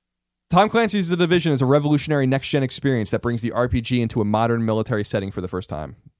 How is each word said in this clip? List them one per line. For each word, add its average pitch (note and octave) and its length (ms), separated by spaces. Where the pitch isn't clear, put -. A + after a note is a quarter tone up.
Tom F#3+ 200
Clancy's G#3 400
The F3 80
Division E3+ 340
is C3 100
a C3+ 40
revolutionary D3 600
next-gen C3+ 380
experience B2+ 480
that G#2+ 100
brings A#2+ 200
the A#2 100
R B2 180
P B2 120
G B2 200
into A#2 200
a G#2 40
modern A2+ 400
military A2 380
setting G2 280
for G2 100
the F2+ 60
first F2+ 220
time. D2 260